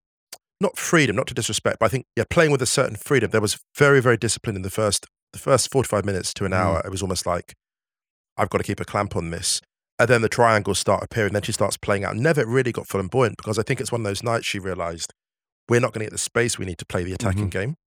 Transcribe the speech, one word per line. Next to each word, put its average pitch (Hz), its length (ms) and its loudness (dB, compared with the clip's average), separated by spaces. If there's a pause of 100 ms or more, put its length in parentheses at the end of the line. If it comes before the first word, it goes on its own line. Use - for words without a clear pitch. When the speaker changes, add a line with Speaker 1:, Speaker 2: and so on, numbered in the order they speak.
(600)
Speaker 1:
not - 180 -2
freedom, 139 380 2
not 131 120 -2
to - 60 -10
disrespect, 113 460 -2
but 110 60 4
I - 20 4
think, 127 180 -2 (100)
yeah, 113 120 0
playing 160 220 4
with 135 120 2
a 127 40 0
certain 123 300 0
freedom. 107 340 0
There 110 100 2
was 104 180 -2 (180)
very, 143 240 6
very 120 160 4
disciplined 110 400 -4
in 92 60 -6
the 95 80 -4
first, 104 360 0 (260)
the - 60 -18
first - 320 2
forty-five 113 340 0
minutes 98 300 -4
to - 100 -4
an 95 80 -2
Speaker 2:
Mm. 92 40 0
Speaker 1:
hour. 85 280 2
It 98 60 -8
was 92 120 -6
almost 92 240 -4
like, 87 280 -4 (840)
"I've 101 140 -2
gotta 95 140 -2
keep 101 160 -6
a - 40 -6
clamp 101 320 -4
on 85 140 -4
this." 87 300 -4 (380)
And 120 100 6
then 120 140 6
the 107 60 2
triangles 107 500 4
start 95 260 2
appearing. 104 280 -2
Then 101 100 0
she 117 100 -4
starts 101 240 -2
playing 101 280 0
out. 95 120 -4
Never 143 300 2
really 120 260 0
got - 160 -8
full 98 120 -2
and 92 100 -6
buoyant 117 260 2
because 107 220 -4
I 110 40 0
think 131 180 -4
it's 113 120 -6
one 117 80 -2
of 110 40 -6
those 101 180 -4
nights 117 240 -2
she - 120 -6
realised, 87 540 -6 (560)
"We're 120 120 4
not 120 120 0
gonna 107 140 -8
get - 60 -12
the 101 60 -8
space 117 400 -2
we 101 80 -6
need 90 120 -8
to - 80 -14
play 92 180 -4
the 92 80 -6
attacking 98 380 -2
Speaker 2:
Mm-hmm. 87 100 -6
Speaker 1:
game." 123 140 -4 (120)